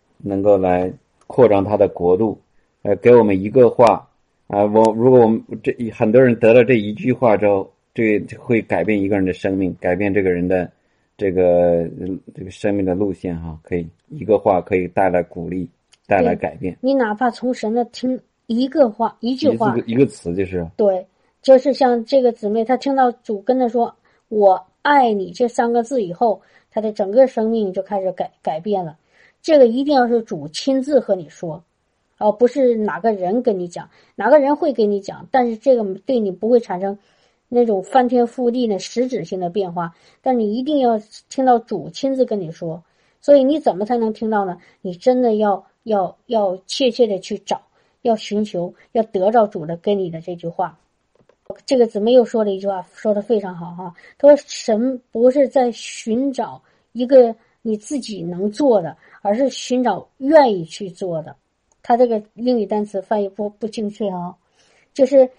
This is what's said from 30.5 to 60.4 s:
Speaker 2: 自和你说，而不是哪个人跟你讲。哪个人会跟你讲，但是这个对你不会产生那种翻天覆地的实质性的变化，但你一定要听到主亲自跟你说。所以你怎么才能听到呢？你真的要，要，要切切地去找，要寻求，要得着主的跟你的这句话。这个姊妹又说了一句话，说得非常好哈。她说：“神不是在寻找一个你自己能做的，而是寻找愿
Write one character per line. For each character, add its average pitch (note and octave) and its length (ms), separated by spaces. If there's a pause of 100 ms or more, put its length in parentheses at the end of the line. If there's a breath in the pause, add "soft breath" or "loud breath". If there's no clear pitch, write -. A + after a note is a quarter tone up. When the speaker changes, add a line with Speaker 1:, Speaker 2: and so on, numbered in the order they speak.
Speaker 2:
自 C#4 160
和 G#3 160
你 F3+ 140
说， E3+ 340 (560)
而 G#3+ 140
不 A#3 160
是 B3 260
哪 G3+ 240
个 A3 140
人 F#3+ 280
跟 A3+ 160
你 F3 120
讲。 E3+ 200 (280 soft breath)
哪 G3+ 120
个 D4+ 120
人 C#4+ 160
会 D4+ 160
跟 G#3+ 180
你 G3+ 100
讲， - 300
但 B3+ 180
是 A3+ 80
这 B3+ 200
个 A3+ 80 (160)
对 C4 180
你 G3+ 140
不 G3 160
会 B3 100
产 G#3 220
生 G3 180 (480)
那 A#3+ 180
种 G3+ 180
翻 B3 260
天 A#3+ 180
覆 A#3+ 240
地 B3 160
的 G3+ 120
实 A#3+ 280
质 A#3+ 160
性 F#3 160
的 F3+ 120
变 F3 220
化， E3+ 220 (280 soft breath)
但 B3+ 140
你 G#3+ 200
一 B3+ 60
定 D4 160
要 A#3+ 200 (300)
听 C4 160
到 B3 140
主 E3 320
亲 C4+ 260
自 C4 80
跟 A3 160
你 D#3+ 100
说。 E3 320 (380)
所 C#4+ 160
以 C4+ 80
你 D4 160
怎 G#3 160
么 G3 80
才 A#3+ 140
能 A3 140
听 A3 180
到 G#3 140
呢？ F3 140 (220 soft breath)
你 F#3 140
真 B3+ 260
的 A#3 160
要， G#3 280 (200)
要， G3 320 (100)
要 G3+ 400
切 B3+ 240
切 A3+ 160
地 G3+ 140
去 G3+ 180
找， - 220 (400)
要 A3+ 160
寻 G#3+ 260
求， F#3+ 320 (180 soft breath)
要 A3+ 120
得 G3 260
着 A3+ 160
主 F#3 200
的 E3+ 100
跟 G3+ 220
你 F#3 120
的 E3 120
这 F3+ 120
句 E3+ 140
话。 E3+ 280 (920)
这 C#4 100
个 A#3+ 100
姊 G#3+ 140
妹 A3+ 140
又 B3 100
说 A3 180
了 G#3 80
一 F#3+ 80
句 G3 80
话， F#3+ 180 (100)
说 A3 180
得 G3+ 80
非 G#3 180
常 F#3+ 160
好 E3+ 180
哈。 F3 220 (240 soft breath)
她 C#4 80
说 C#4+ 100 (120)
：“神 A#3+ 500 (140)
不 A#3+ 180
是 C4+ 160
在 B3 240
寻 A#3+ 640
找 G3 280 (320)
一 A#3+ 140
个 A#3+ 300 (260)
你 A3 140
自 B3+ 240
己 G3+ 220
能 F3 280
做 A#3 300
的， D#3 160 (260 soft breath)
而 G3+ 120
是 C4 160
寻 B3 340
找 G3 240 (100)
愿 C#4 340